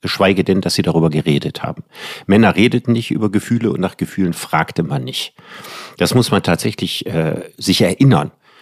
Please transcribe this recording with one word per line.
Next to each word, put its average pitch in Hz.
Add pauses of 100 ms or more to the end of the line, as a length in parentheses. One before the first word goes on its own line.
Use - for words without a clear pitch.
geschweige 95
denn, 95
dass 90
sie -
darüber 82
geredet 76
haben. - (460)
Männer 107
redeten 120
nicht 117
über 104
Gefühle 104
und 71
nach 95
Gefühlen 90
fragte -
man 78
nicht. - (640)
Das 85
muss 123
man 101
tatsächlich, -
äh, 80
sich -
erinnern. 92 (320)